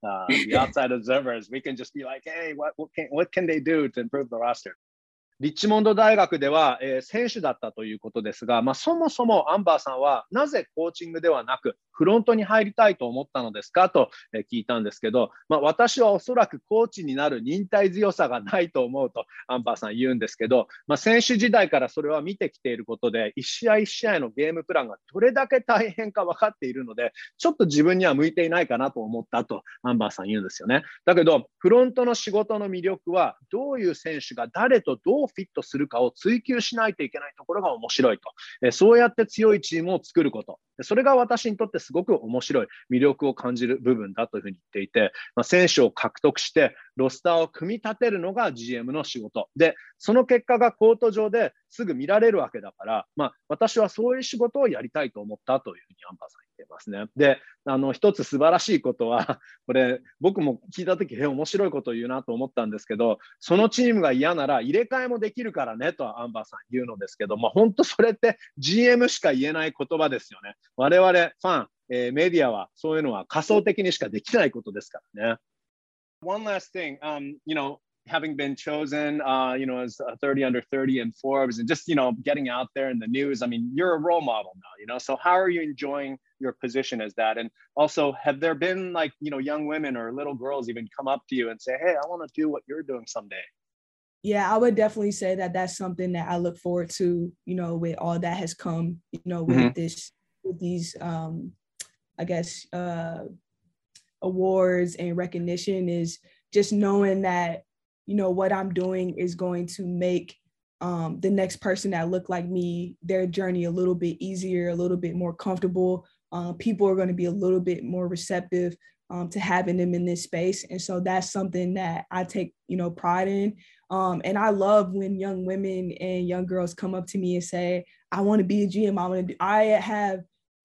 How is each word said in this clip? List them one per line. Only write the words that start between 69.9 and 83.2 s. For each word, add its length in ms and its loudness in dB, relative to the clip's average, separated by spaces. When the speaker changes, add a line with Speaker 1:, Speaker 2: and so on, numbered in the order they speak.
Speaker 1:
葉 120 2
で 100 -4
す 140 -20
よ 80 -20
ね。 140 -16
我 200 4
々 160 8
フ 180 4
ァ 200 0
ン、 40 -16
え 200 -2
ー、 40 -6
メ 160 2
デ 80 2
ィ 80 6
ア 60 2
は 240 -6
そ 180 -4
う 40 0
い 20 -2
う 40 -2
の 80 -2
は 160 -6
仮 180 -2
想 160 4
的 220 0
に 80 0
し 60 -2
か 120 -6
で 120 -8
き 140 -6
な 100 4
い 60 0
こ 100 -12
と 100 -14
で 100 -12
す 80 -18
か 120 -18
ら 220 -4
ね。 40 -14
One 220 -6
last 300 -6
thing, 280 -8
um, 440 -8
you 100 -4
know, 240 -6
having 280 -4
been 200 -4
chosen, 680 -4
uh, 340 0
you 100 -4
know, 140 -4
as 220 -8
a 160 -10
thirty 260 0
under 180 0
thirty 280 0
in 140 -4
Forbes 460 -2
and 80 -4
just, 200 -2
you 80 2
know, 180 2
getting 260 -2
out 260 -4
there 140 -2
in 100 -4
the 80 -8
news, 340 -2